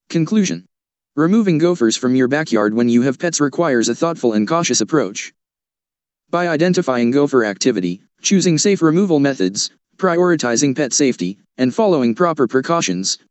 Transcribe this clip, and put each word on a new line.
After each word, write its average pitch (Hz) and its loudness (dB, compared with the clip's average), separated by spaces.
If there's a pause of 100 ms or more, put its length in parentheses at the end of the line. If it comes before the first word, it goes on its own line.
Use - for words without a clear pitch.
Conclusion. 175 -2 (520)
Removing 185 2
gophers 156 0
from 127 -2
your 127 2
backyard 120 0
when 120 0
you 120 4
have 131 -2
pets 165 -2
requires 135 0
a 117 -4
thoughtful 160 -2
and 107 0
cautious 165 0
approach. 110 -4 (960)
By 175 -2
identifying 156 0
gopher 131 2
activity, 98 -2 (220)
choosing 180 2
safe 196 0
removal 165 2
methods, 101 -2 (280)
prioritizing 160 0
pet 131 -4
safety, 104 -2 (220)
and 127 0
following 151 0
proper 156 0
precautions, 131 -2 (120)